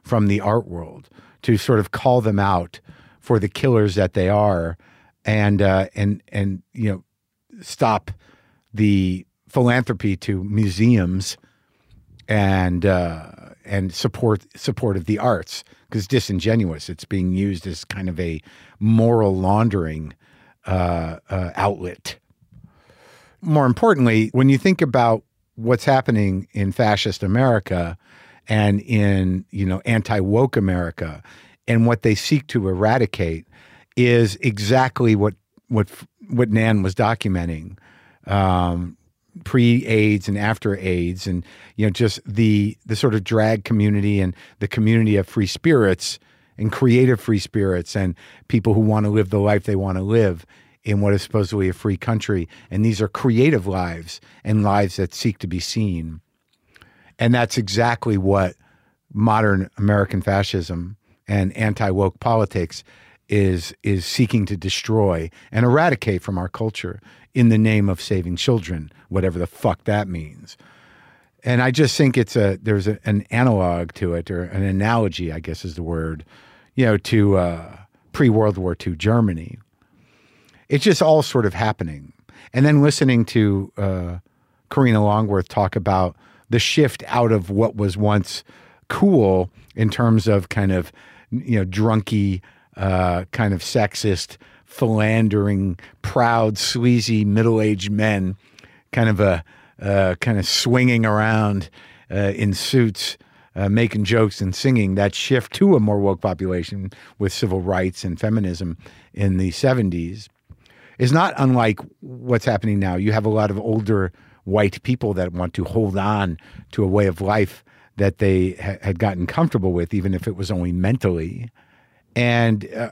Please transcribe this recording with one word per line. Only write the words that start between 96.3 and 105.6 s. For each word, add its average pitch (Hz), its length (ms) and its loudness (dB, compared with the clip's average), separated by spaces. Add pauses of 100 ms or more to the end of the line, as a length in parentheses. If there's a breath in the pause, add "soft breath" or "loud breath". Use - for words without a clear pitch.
sleazy, 117 640 0
middle-aged 107 680 2
men, 101 440 0 (560 soft breath)
kind 117 160 2
of 101 120 0
a, 92 240 2 (380 soft breath)
uh, 98 380 0
kind 113 180 0
of 98 100 -2
swinging 123 580 2
around, 107 640 0 (420 loud breath)
uh, 98 240 -2
in 101 180 0
suits, - 640 0 (380 soft breath)
uh, 98 140 -2
making 107 340 0
jokes 104 380 0
and 95 120 -2
singing, 107 420 0
that 101 200 0
shift - 380 -2
to 196 220 4